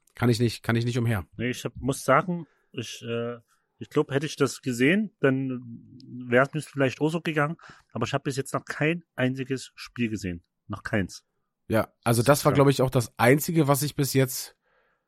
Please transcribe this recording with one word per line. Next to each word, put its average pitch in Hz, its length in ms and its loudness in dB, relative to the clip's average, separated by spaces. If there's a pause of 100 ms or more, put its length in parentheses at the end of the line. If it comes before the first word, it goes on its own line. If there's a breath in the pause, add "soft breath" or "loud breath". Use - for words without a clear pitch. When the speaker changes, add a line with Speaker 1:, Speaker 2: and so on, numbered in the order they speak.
(140)
Speaker 1:
kann 120 140 0
ich 117 100 4
nicht, 117 240 -2
kann 117 140 0
ich 117 80 0
nicht 120 140 -2
umher. 113 260 0 (120)
Speaker 2:
Nee, 117 140 -4
ich - 140 -8
hab, 131 140 -8
muss 123 260 -4
sagen, 165 420 2 (240)
ich, - 320 -12
äh, 117 360 -6 (400)
ich - 120 -14
glaub, 151 220 -2
hätte 143 140 -2
ich - 100 -10
das - 260 0
gesehen, 139 560 2
dann 131 420 0 (680)
wär's 127 260 4
mir 156 60 -4
vielleicht 135 400 -2
auch 147 80 2
so 160 120 -4
gegangen. 156 360 -2 (360 loud breath)
Aber 117 140 -4
ich - 80 -6
hab 135 80 -2
bis 135 140 -4
jetzt - 180 -4
noch 135 120 -6
kein 165 360 -2 (140)
einziges 131 580 -2
Spiel - 360 -4
gesehen. 92 340 -6 (240)
Noch 101 160 -10
keins. - 400 -4 (420)
Speaker 1:
Ja, 98 220 0 (160)
also 117 180 2
Speaker 2:
Das 139 160 4
ist - 40 -6
Speaker 1:
das - 20 2
war, 147 80 4
Speaker 2:
krass. - 40 2
Speaker 1:
glaub 139 120 6
ich, 135 140 2
auch 127 80 2
das 123 280 -2
Einzige, 147 480 4
was 139 160 2
ich 147 140 -6
bis 139 180 -2
jetzt, 131 400 0 (540)